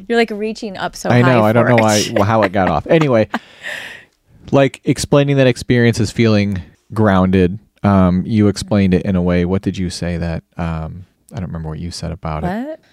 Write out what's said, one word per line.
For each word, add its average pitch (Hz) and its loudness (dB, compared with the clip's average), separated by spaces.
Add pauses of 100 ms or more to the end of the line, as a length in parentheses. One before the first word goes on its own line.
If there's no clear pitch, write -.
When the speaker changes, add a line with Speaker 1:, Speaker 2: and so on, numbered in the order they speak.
Speaker 1:
You're, 233 0
like, 233 0
reaching 214 -8
up 175 -8
so - -6
Speaker 2:
I 123 4
know. 123 4
Speaker 1:
high 107 4
Speaker 2:
I - 0
don't 113 2
Speaker 1:
for 120 0
Speaker 2:
know 120 4
Speaker 1:
it. - 4
Speaker 2:
why, 107 2
wh-, 107 0
how 110 2
it 95 -2
got 92 0
off. 78 -2
Speaker 1:
<laughs> - -2
Speaker 2:
Anyway, 135 2 (1200)
like, 135 2
explaining 143 0
that 135 4
experience 120 2
is 104 0
feeling 104 0 (320)
grounded. 95 2 (240)
Um, 92 4
you 107 2
explained 98 0
it 85 2
in 95 -2
a 90 0
way. 90 0
What 95 -2
did 95 -4
you 90 -4
say 87 -6
that, 82 -6 (120)
um, 82 -8 (260)
I - -12
don't 90 -8
remember 80 -10
what 78 -10
you 85 -10
said 82 -10
about 80 -8
it. - -4 (220)
Speaker 1:
What? 320 -14 (120)